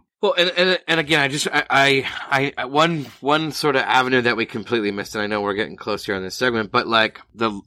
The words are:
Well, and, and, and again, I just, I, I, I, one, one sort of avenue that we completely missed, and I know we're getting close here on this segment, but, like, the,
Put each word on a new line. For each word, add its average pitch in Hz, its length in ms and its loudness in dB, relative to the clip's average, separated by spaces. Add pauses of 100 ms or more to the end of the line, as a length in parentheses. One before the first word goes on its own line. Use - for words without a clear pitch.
(220)
Well, 196 160 0
and, 175 180 2
and, 180 220 2 (100)
and 165 120 2
again, 151 200 2
I 139 80 0
just, 143 240 -4
I, 147 120 0 (640)
I, 139 260 0
I, 127 100 -6
one, 151 380 2 (160)
one 151 320 2
sort 147 240 0
of 127 60 2
avenue 127 400 4
that 117 160 2
we 113 80 -2
completely 110 460 -2
missed, 101 220 -8
and 110 80 -4
I 104 40 -2
know 104 160 -2
we're 101 120 -2
getting 95 220 -4
close 101 300 -6
here 104 80 -2
on 95 80 -4
this 92 140 -10
segment, 113 360 0
but, 123 140 0
like, 110 340 0 (140)
the, 104 320 -2